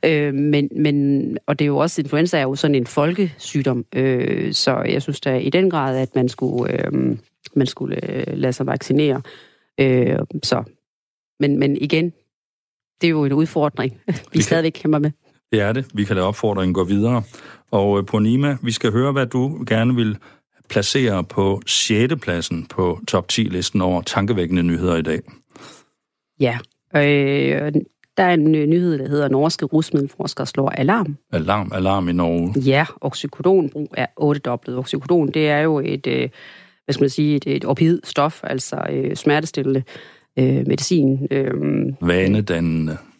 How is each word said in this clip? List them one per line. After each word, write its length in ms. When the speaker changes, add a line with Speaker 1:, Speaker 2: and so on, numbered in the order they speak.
Speaker 1:
Øh, 300
men, 420
men, 600
og 120
det 60
er 20
jo 100
også, 260
influenza 360
er 40
jo 120
sådan 200
en 120
folkesygdom, 960
øh, 580
så 300
jeg 200
synes 180
da 180
i 120
den 200
grad, 280
at 160
man 140
skulle, 580
øh, 300
man 100
skulle, 440
øh, 280
lade 140
sig 140
vaccinere. 560
Øh, 380
så. 200
Men, 180
men 180
igen, 280
det 60
er 40
jo 140
en 80
udfordring, 600
<laughs> 140
vi 60
Speaker 2:
Vi 60
kan 40
Speaker 1:
stadigvæk 320
kæmper 240
med. 120
Speaker 2:
Det 80
er 120
det. 220
Vi 100
kan 120
lade 100
opfordringen 480
gå 100
videre. 380
Og, 280
øh, 60
Purnima, 580
vi 100
skal 200
høre, 200
hvad 140
du 400
gerne 300
vil 200
placere 560
på 420
sjette 500
pladsen 500
på 420
top 200
ti-listen 520
over 220
tankevækkende 600
nyheder 340
i 60
dag. 180
Speaker 1:
Ja, 180
øh, 760
der 80
er 100
en 180
ny 120
nyhed, 340
der 100
hedder, 200
"Norske 380
rusmiddelforskere 800
slår 220
alarm." 480
Speaker 2:
Alarm, 420
alarm 340
i 40
Norge. 480
Speaker 1:
Ja, 240
oxycodonbrug 960
er 100
ottedoblet. 600
Oxycodon, 540
det 180
er 120
jo 240
et, 220
øh, 220
hvad 80
skal 100
man 80
sige, 260
et, 100
et 180
opioidstof, 800
altså, 320
øh, 260
smertestillende, 680
øh, 280
medicin. 640
Øhm, 720
Speaker 2:
Vanedannende. 960